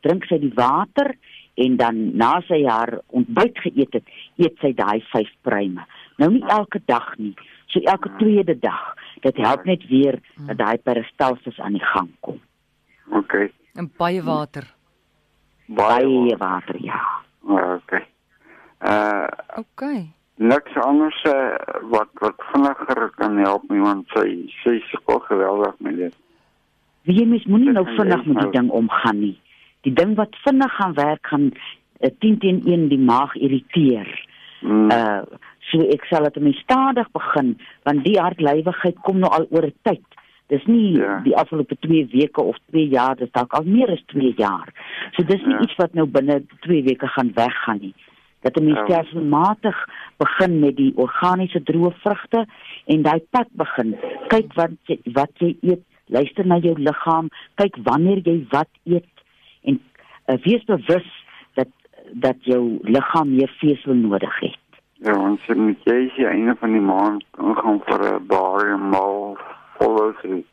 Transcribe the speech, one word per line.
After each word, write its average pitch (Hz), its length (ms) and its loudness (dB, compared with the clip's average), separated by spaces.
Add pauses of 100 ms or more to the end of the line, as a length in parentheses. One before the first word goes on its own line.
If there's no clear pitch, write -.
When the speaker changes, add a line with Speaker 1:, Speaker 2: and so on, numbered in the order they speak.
Speaker 1:
drink 170 240 -2
sy 165 140 -2
die 143 160 -2
water 170 600 -2 (380)
en 127 220 2
dan 113 400 -2
na 127 240 2
sy 160 260 0
haar 113 400 -2
ontbyt 123 520 0
geëet - 340 -2
het, 117 120 -4 (320)
eet 165 240 2
sy 139 140 0
daai 107 260 0 (120)
vyf 107 160 0 (140)
pruime. 98 420 -4 (320)
Nou 156 140 4
nie 226 160 2
elke 208 400 -2
dag - 320 -2
nie, 104 160 -8 (320)
so - 140 0
elke 190 280 0
Speaker 2:
Ja. - 80 -14
Speaker 1:
tweede 202 420 2
dag. - 360 -6 (260)
Dit 131 160 0
help 120 280 0
Speaker 2:
Ja. 185 60 -2
Speaker 1:
net - 180 -2
weer 131 320 2 (160)
Speaker 3:
Hmm. 147 100 -16
Speaker 1:
dat 110 120 -8
daai 113 200 0
peristalsis 123 800 -4
aan 101 120 -6
die 98 120 -4
gang 90 240 -2 (120)
kom. - 200 -14 (720)
Speaker 2:
Okay. 101 400 -2 (220)
Speaker 3:
En 160 220 -10
baie 175 260 -2
water. 151 420 -6 (1000)
Speaker 2:
Baie 113 380 2
Speaker 1:
Baie 123 320 2
Speaker 2:
water. - 20 -16
Speaker 1:
water, 92 460 -6
ja. - 160 -8 (480)
Speaker 2:
Ah, 90 260 0
okay. - 320 -6 (720)
Eh, 104 500 -2 (280)
Speaker 3:
Okay. 220 560 -10 (240)
Speaker 2:
niks - 400 0
anders, 147 460 0
eh, 135 320 0 (280)
wat, 110 320 0
wat 104 200 -2 (180)
vinniger 135 640 -2
kan 107 220 -2
help 98 320 2
nie, 101 100 2
want 101 280 0
sy, 95 440 -2 (100)
sy 120 180 0 (100)
sukkel - 280 -2
geweldig 98 600 0
met 85 180 -6
dit. 87 200 -6 (840)
Speaker 1:
Weet 180 160 2
jy, 233 80 4
mens 233 200 2
moenie 220 200 6
Speaker 2:
Dit 269 80 4
Speaker 1:
nou 190 100 2
Speaker 2:
gaan - 120 -6
Speaker 1:
vinnig 185 280 2
Speaker 2:
jy - 20 -4
Speaker 1:
met 139 100 2
die 101 60 0
Speaker 2:
nou 101 100 0
Speaker 1:
ding 123 180 2
omgaan 113 500 0
nie. 101 180 -4 (440)
Die 135 100 -2
ding 185 240 2
wat 208 180 -2 (100)
vinnig 269 320 2
gaan 185 180 -2
werk, 147 320 -2
gaan, 143 260 0 (480)
eh, 131 180 2
tien 214 200 2
teen 185 280 0
een 170 220 2
die 139 100 2
maag 131 360 2
irriteer. 131 920 0 (340)
Speaker 2:
Hmm. 107 300 4
Speaker 1:
Eh, 110 320 2 (360)
so - 220 -2
ek 147 240 2
sal 160 180 0
dit 147 200 -2
met 143 120 4
stadig 262 560 0
begin, 131 480 -2 (260)
want 143 200 0
die 196 160 4
hartlywigheid 170 840 -2
kom 190 160 0
nou 185 140 2
al 160 180 0
oor 160 160 2
'n 143 160 -6
tyd. 196 200 -2 (460)
Dis 139 180 -2
nie 214 320 4
Speaker 2:
Ja. 98 240 -2
Speaker 1:
die 139 140 2
afgelope 147 440 -2
twee 156 260 2
weke 135 360 0
of 107 140 -2 (140)
twee 156 180 0
jaar, 131 280 0
dis 123 160 -8
dalk 123 200 -2
al 151 120 -2
meer 226 260 2
as 170 160 -4
twee 131 300 0
jaar. 98 320 -2 (440)
So 180 100 -2
dis 185 240 2
nie 269 80 2
Speaker 2:
Ja. - 60 -2
Speaker 1:
iets - 160 -4
wat 175 180 0
nou 160 120 2
binne 143 360 0 (180)
twee 160 220 0
weke 131 240 0
gaan 123 280 -2
weggaan 117 460 -2
nie. 95 140 -14 (480)
Dat 127 140 -2
'n 156 80 2
mens 151 140 4
Speaker 2:
Ja. 104 60 -2
Speaker 1:
stelselmatig 165 1040 0 (300)
begin 170 420 2
met 143 160 2
die 135 200 2
organiese 180 680 0
droë 170 400 0
vrugte 214 440 -2 (400)
en 156 160 2
daai 156 180 2 (100)
pad 240 220 0
begin. 123 440 -4 (320)
Kyk 220 260 2
wat 165 160 0 (160)
jy, 160 120 -2 (140)
wat 139 260 0
jy 170 240 0
eet, 180 200 0 (240)
luister 143 400 -2
na 175 120 4
jou 165 200 2
liggaam, 160 500 0 (260)
kyk 202 300 0
wanneer 165 340 2
jy 170 320 -2
wat 147 180 0 (160)
eet 170 220 0 (580)
en, 139 160 0 (460)
eh, 131 160 0
wees 226 220 2
bewus 180 420 0 (480)
dat, 127 140 -2 (440)
dat 127 280 0
jou 123 420 0
liggaam 135 540 2
meer 131 120 2 (120)
vesel 143 340 0
nodig 101 460 0
het. - 180 -6 (360)
Speaker 2:
Ja, 107 180 -2
want 101 340 0
sy 117 80 -2
moet, 107 300 0
jy 123 220 2
is 127 100 -8
die 131 100 0
einde 113 300 0
van 113 160 -2
die 110 80 4
maand 98 420 0 (160)
ingaan 104 480 0
vir 98 280 0
'n 98 120 -6
barium 98 640 0
mal 98 460 -2 (420)
follow 110 420 2
through. 92 320 -6